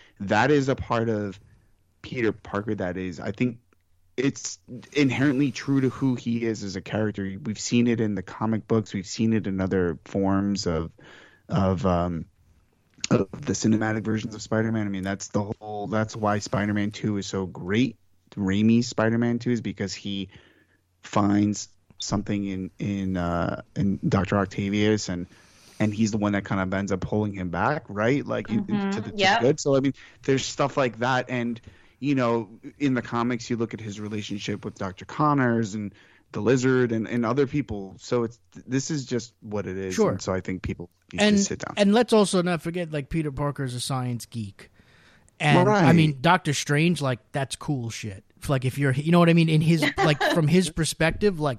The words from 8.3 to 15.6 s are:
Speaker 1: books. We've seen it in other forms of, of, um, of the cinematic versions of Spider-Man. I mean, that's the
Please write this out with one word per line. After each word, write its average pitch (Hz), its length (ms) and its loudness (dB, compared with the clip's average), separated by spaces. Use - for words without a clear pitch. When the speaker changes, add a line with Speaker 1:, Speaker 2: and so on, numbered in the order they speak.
Speaker 1:
books. 110 260 0
We've 98 140 -6
seen 113 280 0
it 104 120 0
in 95 140 -2
other 90 440 0
forms 98 640 0
of, 82 240 -2
of, 95 380 2
um, 87 380 0
of - 220 2
the - 220 -6
cinematic 110 500 2
versions 107 320 -4
of 107 80 -12
Spider-Man. 110 420 -2
I 101 60 -4
mean, 95 140 -6
that's 98 240 -4
the 104 320 -4